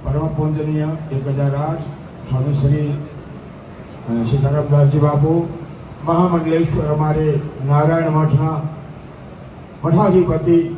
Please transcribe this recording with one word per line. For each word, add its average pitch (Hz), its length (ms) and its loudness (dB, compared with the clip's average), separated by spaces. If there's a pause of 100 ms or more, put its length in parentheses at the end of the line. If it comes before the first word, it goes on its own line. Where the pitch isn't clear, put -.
પરમ 151 240 0
પૂજનીય 151 600 0 (240)
એક 131 160 -4
હજાર 139 280 0
આઠ 147 240 -2 (500)
સ્વામી 131 240 0
શ્રી, 147 360 2
અ, - 1300 -8
સીતારામદાસજી 139 760 4
બાપુ, 156 480 2 (580)
મહામંડલેશ્વર 165 800 2
અમારે 151 540 2 (280)
નારાયણ 156 420 4
મઠના 156 520 2 (1200)
મઠાધિપતિ 170 960 4